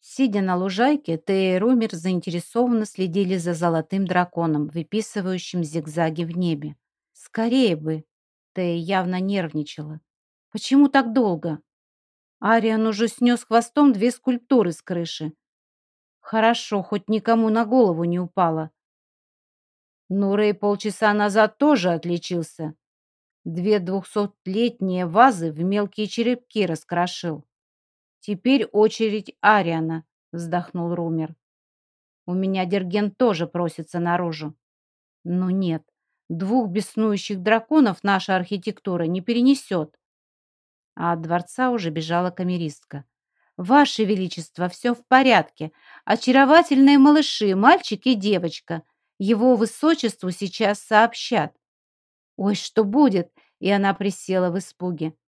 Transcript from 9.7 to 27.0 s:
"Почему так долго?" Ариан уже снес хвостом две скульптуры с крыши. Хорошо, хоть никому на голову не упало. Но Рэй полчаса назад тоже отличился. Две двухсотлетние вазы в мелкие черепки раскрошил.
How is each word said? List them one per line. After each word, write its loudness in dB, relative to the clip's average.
"Почему 2
так 0
долго?" -2
Ариан 2
уже 0
снес 0
хвостом 4
две 2
скульптуры 0
с -10
крыши. -8
Хорошо, 0
хоть -6
никому 2
на 0
голову 2
не -2
упало. -2
Но -2
Рэй 0
полчаса -2
назад 2
тоже 2
отличился. -6
Две 0
двухсотлетние -4
вазы 2
в -8
мелкие -4
черепки -2
раскрошил. -4